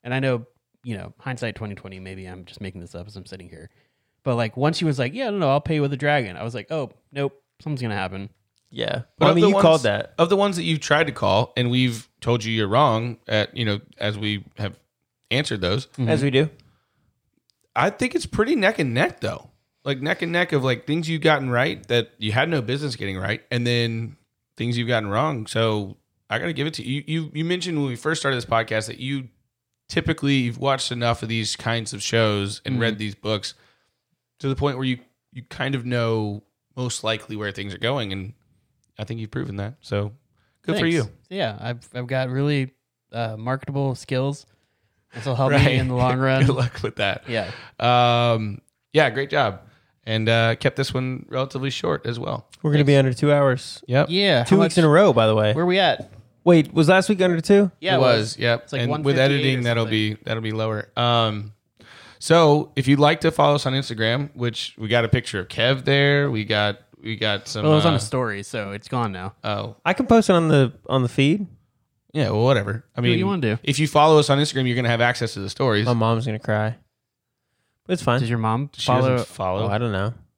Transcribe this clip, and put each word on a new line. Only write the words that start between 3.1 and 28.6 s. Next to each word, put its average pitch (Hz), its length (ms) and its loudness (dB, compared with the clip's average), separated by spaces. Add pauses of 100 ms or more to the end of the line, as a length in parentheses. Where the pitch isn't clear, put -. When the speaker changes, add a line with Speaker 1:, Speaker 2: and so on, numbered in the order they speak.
Speaker 1:
I'm 92 100 -18
sitting 90 240 -20
here. - 180 -20 (540)
But, 123 140 -2
like, 113 200 -2
once 147 220 0
she 175 80 -2
was 139 120 0
like, 131 140 -2
"Yeah, 254 160 -6
no, 208 80 -4
no, 160 140 0
I'll 143 100 2
pay 160 140 -4
you 151 80 0
with 139 80 -2
the 139 80 -6
dragon," 135 400 -2
I - 40 -8
was 117 120 -8
like, 107 160 -10
"Oh, 151 200 -6 (220)
nope, 139 220 -4 (260)
something's 143 220 -6
gonna 110 140 -4
happen." 95 340 -8 (420)
Speaker 2:
Yeah. - 300 -4 (160)
Speaker 3:
But 160 80 4
Speaker 2:
Well, - 20 6
I - 20 6
Speaker 3:
of 165 60 4
Speaker 2:
mean, 170 60 4
Speaker 3:
the 208 60 6
Speaker 2:
you 196 60 4
Speaker 3:
ones, 196 80 4
Speaker 2:
called 160 200 6
that. 107 340 -2
Speaker 3:
of 170 140 2
the 202 60 4
ones 196 200 0
that 170 60 -6
you've 160 180 -2
tried 151 280 0
to 131 40 -8
call, 104 440 0
and 123 140 0
we've 123 380 0 (120)
told 113 240 -2
you 113 80 -4
you're 107 160 0
wrong 117 580 2
at, 107 300 0
you 117 80 -4
know, 104 160 -2 (180)
as 104 180 -4
we 104 280 -6 (140)
have 104 200 -8 (540)
answered 120 280 -4
those. 98 280 -2
Speaker 1:
Mm-hmm. 123 200 -4
Speaker 2:
As 147 140 0
we 139 80 0
do. 135 180 2 (1300)
Speaker 3:
I 147 160 2
think 247 240 -4
it's 311 120 -4
pretty 233 300 0
neck 208 220 2
and 131 160 0
neck, 160 260 -2
though. - 300 -8 (340)
Like, 139 160 -4
neck 156 220 -4
and 165 100 -4
neck 175 200 0
of, 139 120 2
like, 127 220 -2
things 156 220 -2
you've 160 140 -4
gotten 143 280 2
right 123 380 -2
that 120 300 0
you 107 140 -4
had 131 160 2
no 156 120 -2
business 127 360 -6
getting 98 200 -6
right, 98 340 -4
and 120 160 -2
then 117 500 -2 (400)
things 117 200 -4
you've 117 120 -4
gotten 110 200 -2
wrong. 117 380 -2
So 107 500 -2 (320)
I 104 100 -4
gotta 170 140 -4
give 151 140 -4
it 160 80 -8
to - 120 -10
you. 135 200 -6
You, 160 280 -6
you 156 100 -4
mentioned 170 340 -4
when 143 100 -2
we 120 80 -6
first 160 240 -4
started 139 160 -2
this 117 80 -6
podcast 113 440 -2